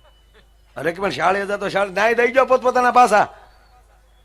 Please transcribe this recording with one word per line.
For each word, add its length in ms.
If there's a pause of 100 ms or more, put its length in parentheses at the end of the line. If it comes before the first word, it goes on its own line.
(760)
અરે 140
કે 100
"પણ 80
ચાળી 320
હજાર 160
તો 120
ચાળી-," 240
ના, 180
દઈ 160
ગયો 180
પોતપોતાના 460
પાછા. 360 (960)